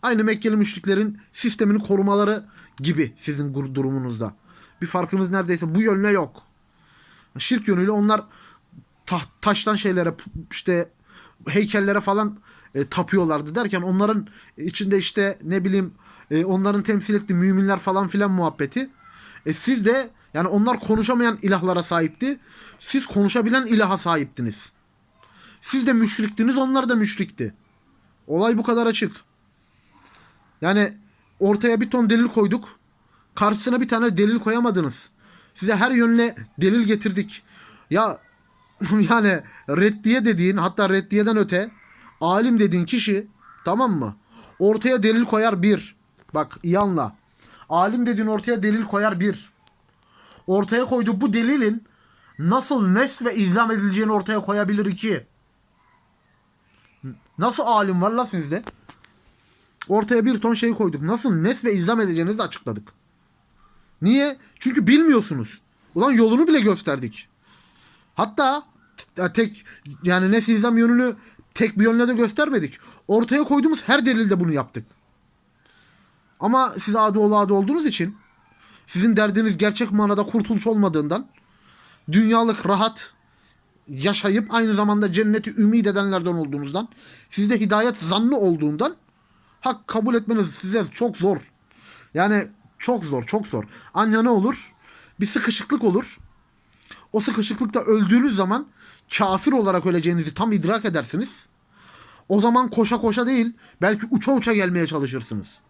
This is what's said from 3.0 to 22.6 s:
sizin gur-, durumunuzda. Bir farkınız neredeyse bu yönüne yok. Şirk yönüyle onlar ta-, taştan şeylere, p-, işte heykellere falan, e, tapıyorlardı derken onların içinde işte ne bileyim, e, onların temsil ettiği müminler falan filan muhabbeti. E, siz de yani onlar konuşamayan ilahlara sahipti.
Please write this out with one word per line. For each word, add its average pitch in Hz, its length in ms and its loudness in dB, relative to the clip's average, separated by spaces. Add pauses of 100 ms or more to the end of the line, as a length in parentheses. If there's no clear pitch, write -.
sizin 143 360 -6
gur-, 135 220 -6
durumunuzda. 127 600 -4 (460)
Bir 175 60 -6
farkınız 180 420 -2
neredeyse 175 460 -2
bu 208 60 2
yönüne 208 280 0
yok. 180 340 -2 (920)
Şirk 233 300 -2
yönüyle 190 240 2
onlar 208 320 2 (840)
ta-, 170 160 -4 (200)
taştan 208 340 0
şeylere, 180 400 0
p-, - 80 -20 (280)
işte 175 380 -2 (580)
heykellere 202 520 0
falan, 208 380 -2 (380)
e, 139 120 -2
tapıyorlardı 165 680 -2
derken 202 260 -2
onların 202 460 0 (300)
içinde 190 400 -2
işte 196 460 -2
ne 180 220 -2
bileyim, 190 280 0 (380)
e, 160 140 2
onların 196 360 0
temsil 208 320 -2
ettiği 202 200 -2
müminler 190 460 2
falan 190 280 -2
filan 196 240 0
muhabbeti. 175 580 -2 (560)
E, 156 80 -2
siz 233 320 -2
de 240 240 2 (240)
yani 170 140 -2
onlar 214 320 2
konuşamayan 226 640 0
ilahlara 180 420 0
sahipti. 175 560 -2 (400)